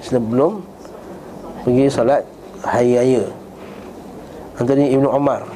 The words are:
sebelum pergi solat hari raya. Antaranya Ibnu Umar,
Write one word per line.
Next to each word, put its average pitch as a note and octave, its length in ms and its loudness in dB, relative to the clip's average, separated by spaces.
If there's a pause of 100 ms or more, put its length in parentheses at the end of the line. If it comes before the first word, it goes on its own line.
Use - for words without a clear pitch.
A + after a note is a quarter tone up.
sebelum B2+ 560 2 (1040)
pergi B2+ 240 4
solat C3+ 400 2 (400)
hari B2 320 4
raya. B2 260 4 (1300)
Antaranya C#3 320 4
Ibnu C3+ 160 4
Umar, C3+ 500 2